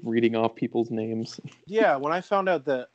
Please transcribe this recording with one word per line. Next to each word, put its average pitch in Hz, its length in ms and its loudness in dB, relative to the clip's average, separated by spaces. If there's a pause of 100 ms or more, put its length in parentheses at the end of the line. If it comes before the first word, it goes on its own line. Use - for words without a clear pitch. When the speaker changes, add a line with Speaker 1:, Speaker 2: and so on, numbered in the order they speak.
Speaker 1:
reading 117 320 2
off 113 200 0
people's 117 360 -2
names. 113 540 -4
<laughs> - 40 -16 (180)
Speaker 2:
Yeah, 196 280 4
when 143 180 -2
I 180 80 0
found 190 280 0
out 151 160 0
that, 127 280 -2